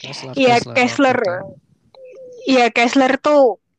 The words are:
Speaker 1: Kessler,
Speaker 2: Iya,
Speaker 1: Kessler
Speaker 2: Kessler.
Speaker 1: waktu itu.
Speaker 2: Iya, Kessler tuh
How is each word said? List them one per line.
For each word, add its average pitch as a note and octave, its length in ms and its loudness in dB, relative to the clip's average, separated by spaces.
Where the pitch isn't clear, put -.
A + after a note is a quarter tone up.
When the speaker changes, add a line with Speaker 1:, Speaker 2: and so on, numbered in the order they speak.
Speaker 1:
Kessler, C3 320 -16
Speaker 2:
Iya, B3 240 2
Speaker 1:
Kessler A#3+ 160 -4
Speaker 2:
Kessler. B3 480 0
Speaker 1:
waktu G3+ 80 -2
itu. F#3+ 180 -8
Speaker 2:
Iya, B3+ 240 4
Kessler B3+ 380 2
tuh C4+ 400 2